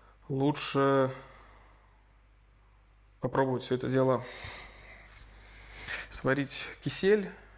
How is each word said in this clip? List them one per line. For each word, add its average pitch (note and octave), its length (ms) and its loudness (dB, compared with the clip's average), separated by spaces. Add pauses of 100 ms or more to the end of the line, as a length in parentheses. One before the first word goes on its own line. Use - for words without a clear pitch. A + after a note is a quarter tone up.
(300)
лучше C#3 840 2 (2000)
попробовать C3 440 0
всё - 100 0
это B2+ 160 -2
дело C3 340 2 (1900)
сварить C3+ 560 0 (140)
кисель F#3+ 500 2 (260)